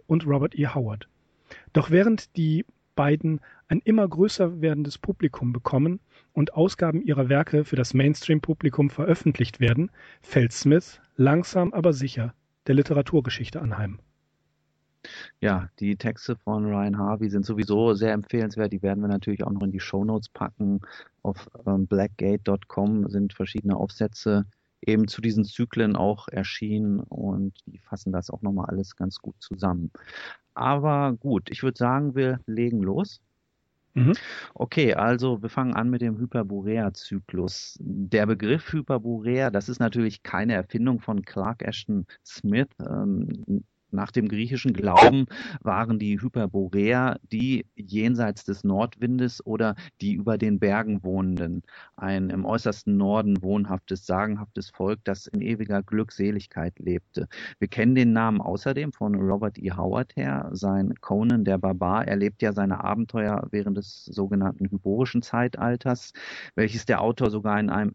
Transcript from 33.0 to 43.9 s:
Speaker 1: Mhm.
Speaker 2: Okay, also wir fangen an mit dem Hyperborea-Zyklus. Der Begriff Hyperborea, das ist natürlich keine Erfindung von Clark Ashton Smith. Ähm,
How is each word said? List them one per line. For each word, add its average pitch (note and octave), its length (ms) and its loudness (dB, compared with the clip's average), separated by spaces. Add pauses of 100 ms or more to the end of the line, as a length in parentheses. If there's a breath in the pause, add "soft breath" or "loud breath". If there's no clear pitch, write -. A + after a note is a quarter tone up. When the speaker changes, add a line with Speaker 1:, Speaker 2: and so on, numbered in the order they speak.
Speaker 1:
Mhm. C3+ 200 6 (420 loud breath)
Speaker 2:
Okay, B2 380 2
also A#2+ 480 2
wir A2 80 -8
fangen B2+ 240 -2
an A2+ 160 2
mit B2 120 0
dem A2+ 160 0
Hyperborea-Zyklus. G2+ 1600 -4
Der G2 440 0
Begriff G#2+ 460 0
Hyperborea, A#2+ 800 -2
das G2+ 180 -2
ist B2 100 -6
natürlich A2+ 440 0
keine A2 300 -2
Erfindung A2+ 460 0
von G#2 240 -4
Clark G#2+ 380 -6
Ashton G#2 460 -4 (180 loud breath)
Smith. G#2+ 440 0 (100)
Ähm, G2+ 840 -4 (300)